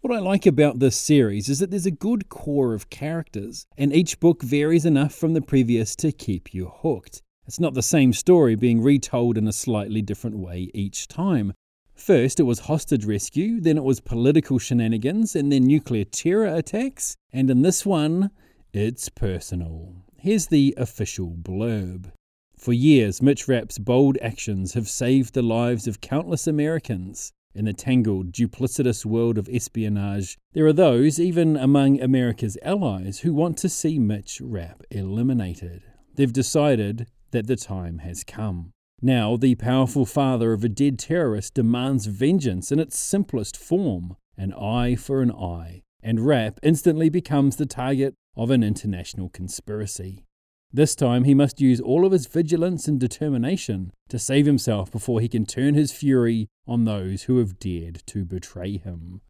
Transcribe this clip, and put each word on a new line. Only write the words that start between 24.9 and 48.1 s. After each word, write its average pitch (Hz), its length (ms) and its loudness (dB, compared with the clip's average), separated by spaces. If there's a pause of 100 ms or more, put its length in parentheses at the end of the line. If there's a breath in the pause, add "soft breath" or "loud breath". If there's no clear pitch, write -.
the 131 80 0
lives 117 460 0
of 104 120 -8
countless 165 460 -4
Americans. 147 880 -4 (240)
In 104 80 -4
the 107 80 -2
tangled, 107 580 0
duplicitous 123 760 -2
world 113 320 0
of 101 120 -4
espionage, 104 880 -4 (140)
there 156 120 2
are 156 80 6
those, 147 460 4
even 165 380 2
among 139 440 4
America's 123 640 0
allies, 107 560 -4
who 165 160 -2
want 156 240 0
to 185 100 -2
see 160 300 -2
Mitch 107 420 -2
Rapp 98 520 -10
eliminated. 95 880 -4 (320)
They've 135 180 0
decided 120 760 0 (240)
that 113 160 -4
the 127 80 0
time 87 420 -10
has 82 240 -12
come. 92 480 -8 (300)
Now, 120 360 2
the 123 200 2
powerful 123 500 0
father 123 460 0
of 104 100 0
a 120 60 0
dead 135 320 0
terrorist 131 540 -2
demands 123 520 0
vengeance 117 640 0
in 143 80 2
its 160 180 -4
simplest - 600 -4
form, 95 580 -4 (220)
an 95 160 -6
eye 120 420 -2
for 135 260 -2
an 120 120 2
eye, 87 500 -10 (180)
and 110 200 -2
Rapp 120 420 0
instantly 160 460 2
becomes 147 480 0
the 147 100 -4
target 131 480 -2 (200)